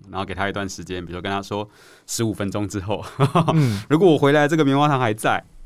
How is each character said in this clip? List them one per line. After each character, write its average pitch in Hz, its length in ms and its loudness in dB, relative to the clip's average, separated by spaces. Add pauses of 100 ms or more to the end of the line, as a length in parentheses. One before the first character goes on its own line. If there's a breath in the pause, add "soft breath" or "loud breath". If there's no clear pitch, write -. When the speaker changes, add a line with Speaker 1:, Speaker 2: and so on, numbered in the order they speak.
(120)
Speaker 1:
然 92 80 -8
后 98 40 -6
给 95 80 -10
他 98 160 -4
一 95 40 -4
段 98 160 -6
时 90 160 -12
间， 90 200 -10
比 82 60 -14
如 85 60 -10
说 87 60 -10
跟 98 100 -6
他 98 100 -4
说 104 260 -8 (380 loud breath)
，“十 - 160 -6
五 110 100 -2
分 101 200 -6
钟 104 160 -4
之 101 100 -6
后， 95 260 -6 (220)
<laughs> 165 260 0
Speaker 2:
嗯。 120 380 2
Speaker 1:
如 151 80 4
果 185 100 6
我 156 80 6
回 139 160 4
来 147 140 4
这 156 100 0
个 156 80 4
棉 139 140 4
花 147 80 4
糖 139 140 2
还 117 120 0
在， 107 300 -2 (240)